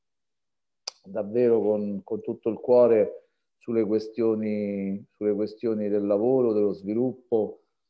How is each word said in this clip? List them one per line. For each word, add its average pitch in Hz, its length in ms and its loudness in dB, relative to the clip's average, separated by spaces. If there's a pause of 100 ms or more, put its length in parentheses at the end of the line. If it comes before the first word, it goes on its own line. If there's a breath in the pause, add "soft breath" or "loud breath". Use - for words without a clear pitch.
(1040)
davvero 110 560 0
con, 104 420 -2
con 107 180 -8
tutto - 280 -8
il 107 80 -4
cuore 120 720 4 (300)
sulle 113 260 -2
questioni, 104 1200 -2 (120)
sulle 104 180 0
questioni 107 540 -4
del 101 160 0
lavoro, 113 480 2
dello 104 200 2
sviluppo 107 880 -2 (300)